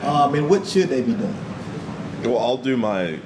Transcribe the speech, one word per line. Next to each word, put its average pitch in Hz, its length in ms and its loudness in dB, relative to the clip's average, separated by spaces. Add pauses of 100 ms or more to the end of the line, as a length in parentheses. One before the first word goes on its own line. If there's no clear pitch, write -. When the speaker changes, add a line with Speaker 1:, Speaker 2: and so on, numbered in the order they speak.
Speaker 1:
Um, 143 320 4
and 147 140 0
what 196 180 4
should 180 220 2
they 131 120 0
be 117 120 2
doing? 101 220 -2 (880)
Speaker 2:
Well, 117 160 2
I'll 123 180 2
do 131 200 0
my 92 480 0